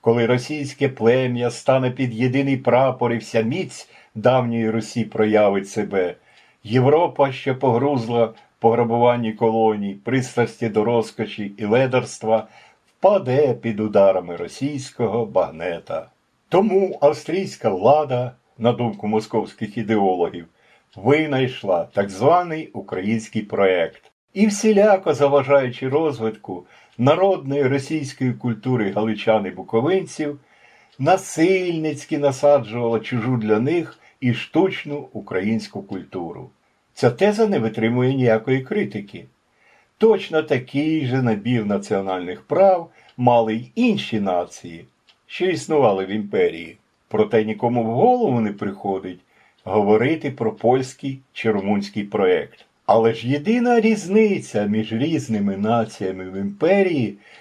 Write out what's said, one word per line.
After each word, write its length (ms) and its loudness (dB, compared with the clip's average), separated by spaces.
Коли 240 2
російське 640 -2
плем'я 600 2
стане 400 0
під 220 -4
єдиний 440 0
прапор 560 2
і 40 -2
вся 240 -2
міць 480 -6
давньої 540 2
Русі 340 -4
проявить 680 2
себе, 460 -2
Європа, 680 2
що 240 -4
погрузла 720 0
в 100 -10
пограбуванні 760 2
колоній, 680 0
пристрасті 680 -2
до 140 2
розкоші 720 -4
і 80 -6
ледарства, 840 0
впаде 680 2
під 260 -6
ударами 560 2
російського 920 -6
багнета". 840 -4
Тому 520 2
австрійська 680 0
влада, 640 2
на 140 2
думку 360 -4
московських 680 -4
ідеологів, 680 0
винайшла 1000 0
так 160 -2
званий 580 0
український 720 -6
проект. 680 0
І 140 2
всіляко 680 4
заважаючи 760 2
розвитку 760 -4
народної 680 2
російської 680 -2
культури 580 -2
галичан 540 0
і 40 -6
буковинців, 880 -4
насильницьки 1160 0
насаджувала 840 2
чужу 380 -2
для 220 2
них 400 -2
і 120 2
штучну 800 -2
українську 720 -4
культуру. 640 -12
Ця 180 2
теза 360 0
не 120 0
витримує 540 0
ніякої 480 0
критики. 640 -8
Точно 460 2
такий 600 -2
же 160 0
набір 440 0
національних 760 -4
прав 480 2
мали 380 4
й 200 -10
інші 440 0
нації, 640 -4
що 180 -6
існували 600 2
в 40 -12
імперії. 680 -2
Проте 360 2
нікому 400 -2
в 100 -2
голову 460 2
не 140 -2
приходить 680 -6
говорити 680 2
про 200 -4
польський 680 -2
чи 180 -2
румунський 520 -2
проект. 640 -2
Але 280 4
ж 140 -8
єдина 520 0
різниця 840 0
між 280 -2
різними 640 -2
націями 720 -4
в 80 -10
імперії 800 0